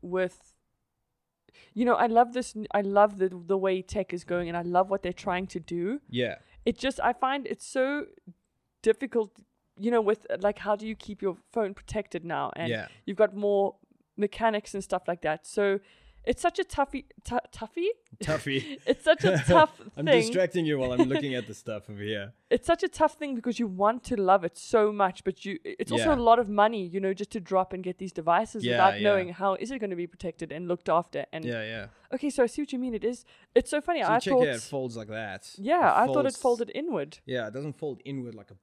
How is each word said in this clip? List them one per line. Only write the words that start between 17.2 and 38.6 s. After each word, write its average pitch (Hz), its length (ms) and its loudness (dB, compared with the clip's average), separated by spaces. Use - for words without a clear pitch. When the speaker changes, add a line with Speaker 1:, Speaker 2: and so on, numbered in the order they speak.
Speaker 1:
tou-, - 280 -6
toughie? 339 360 -6
Speaker 2:
Toughie. 156 600 -4
Speaker 1:
<laughs> - 40 -16
It's - 180 0
such - 200 4
a 175 200 4
Speaker 2:
<laughs> - 20 -10
Speaker 1:
tough 311 340 6
Speaker 2:
I'm 147 100 -4
Speaker 1:
thing. 277 140 6
Speaker 2:
distracting 180 460 0
you 147 120 2
while 127 140 -2
I'm 127 160 4
looking 139 260 -2
at 120 140 -4
the 107 60 -12
stuff 107 360 -10
over 104 120 -12
here. 104 360 -6
Speaker 1:
<laughs> - 120 -12
It's - 160 0
such 339 160 0
a 370 60 0
tough 302 260 0
thing 285 200 -8
because 233 240 -4
you 240 80 -2
want 202 380 0
to 247 160 -6
love 185 240 4
it - 140 -8
so 214 340 2
much, 196 320 -2
but - 200 -6
you, 196 200 -8
it's - 260 -6
also 311 200 2
Speaker 2:
Yeah. 285 60 4
Speaker 1:
a 240 140 0
lot 233 80 8
of 226 120 0
money, 208 360 2
you 175 140 -6
know, 190 140 0
just 202 160 -8
to 226 100 -6
drop 185 320 -2
and 185 100 -8
get 180 160 -8
these 190 140 -10
devices 180 500 0
Speaker 2:
Yeah, 120 120 0
Speaker 1:
without 196 260 6
Speaker 2:
yeah. 208 80 4
Speaker 1:
knowing 190 220 2
how 190 240 0
is 226 160 -8
it 269 100 -8
gonna 196 160 -6
be 175 100 -6
protected 170 460 -10
and 170 160 -8
looked 175 220 -4
after. 165 420 0
And 160 140 -8
Speaker 2:
Yeah, 117 180 -4
yeah. 110 220 -8
Speaker 1:
okay, 285 160 -4
so 262 120 2
I 240 40 4
see 262 160 -4
what 285 100 -10
you 262 60 -4
mean. 247 160 -6
It 208 100 -4
is, 240 200 -4
it's - 160 2
so 294 100 0
funny. 320 220 -2
Speaker 2:
So 226 60 2
Speaker 1:
I 220 100 4
Speaker 2:
check 277 160 -2
Speaker 1:
thought 247 100 6
Speaker 2:
here, 139 80 2
it 113 80 -4
folds 127 380 -6
like 107 100 -12
that. 107 340 -8
Speaker 1:
Yeah, 262 340 4
Speaker 2:
It - 120 6
Speaker 1:
I 247 100 4
thought 269 140 2
it 269 100 -2
Speaker 2:
folds - 0 -
Speaker 1:
folded 233 380 0
inward. 208 500 -4
Speaker 2:
Yeah, 120 240 -4
it 107 60 -12
doesn't 139 240 -8
fold 143 260 -8
inward 127 300 -10
like 101 160 -20
a 104 120 -20